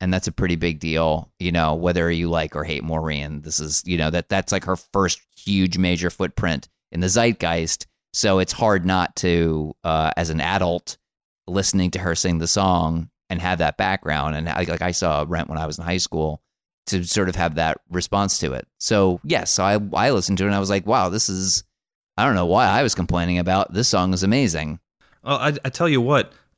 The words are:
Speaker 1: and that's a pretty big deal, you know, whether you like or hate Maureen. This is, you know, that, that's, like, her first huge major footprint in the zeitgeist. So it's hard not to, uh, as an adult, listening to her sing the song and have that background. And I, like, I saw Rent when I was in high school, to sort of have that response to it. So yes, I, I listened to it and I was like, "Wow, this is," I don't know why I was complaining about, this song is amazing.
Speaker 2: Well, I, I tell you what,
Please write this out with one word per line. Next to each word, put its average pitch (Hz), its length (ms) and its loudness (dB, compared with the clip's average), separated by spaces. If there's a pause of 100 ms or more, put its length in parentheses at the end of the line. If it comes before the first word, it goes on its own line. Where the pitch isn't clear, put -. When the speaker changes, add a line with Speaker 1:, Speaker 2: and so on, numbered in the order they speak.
Speaker 1:
and 92 120 0
that's 92 140 0
a 87 60 -4
pretty 87 240 0
big 80 220 -2
deal, 80 600 0
you 90 120 -2
know, 80 220 2
whether 85 380 2
you 85 180 0
like 80 280 -2
or 76 80 -4
hate 76 180 -4
Maureen. 76 580 -4
This 78 180 -6
is, 76 260 -4
you 90 120 -2
know, 78 140 0
that, 85 180 -2
that's, 98 220 -2
like, 98 140 -2
her 92 100 0
first - 460 0 (140)
huge 92 440 2
major 90 320 2
footprint 87 560 -2 (240)
in 85 80 -6
the 90 100 2
zeitgeist. 90 760 0 (260)
So 98 260 2
it's 92 120 0
hard 101 340 2
not 92 320 2
to, 82 560 2 (120)
uh, 80 320 0
as 85 120 0
an 80 120 -2
adult, 87 560 -2 (500)
listening 92 440 0
to 92 80 -4
her 90 140 0
sing 85 240 0
the 82 100 -2
song 82 640 0 (200)
and 90 120 -4
have 90 180 0
that 78 180 0
background. 78 580 -2
And 80 140 -4
I, 90 140 -2
like, 85 180 -4
I 87 100 -2
saw 78 340 0
Rent 85 220 -4
when 78 100 -6
I 78 80 -4
was 76 120 -8
in 85 80 -10
high 87 120 -2
school, 78 440 -4 (460)
to 90 180 0
sort 92 240 0
of 90 80 -2
have 85 180 0
that 80 240 -2 (100)
response 98 500 -2
to 73 120 -2
it. 65 160 -8 (100)
So 95 460 2
yes, 123 340 -2
I, 101 220 2 (140)
I 117 180 2
listened 98 280 0
to 92 40 0
it 101 40 2
and 101 80 2
I 101 40 2
was 98 100 0
like, 98 160 0
"Wow, 104 240 2
this 104 200 -2
is," 92 340 -2 (540)
I 107 80 2
don't 135 100 2
know 90 120 2
why 104 180 4
I 104 180 2
was 120 120 2
complaining 87 440 0
about, 92 320 0
this 107 160 0
song 92 260 2
is 90 100 -2
amazing. 85 560 0 (440)
Speaker 2:
Well, 139 140 -2
I, 147 160 0 (100)
I 135 60 -6
tell 170 180 0
you 139 140 4
what, 131 320 2 (240)